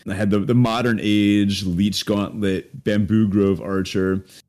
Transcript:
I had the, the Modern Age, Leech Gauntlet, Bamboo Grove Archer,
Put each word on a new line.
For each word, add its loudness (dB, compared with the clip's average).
I -6
had -2
the, 2
the 0
Modern 2
Age, 2
Leech -2
Gauntlet, -4
Bamboo 2
Grove 2
Archer, -2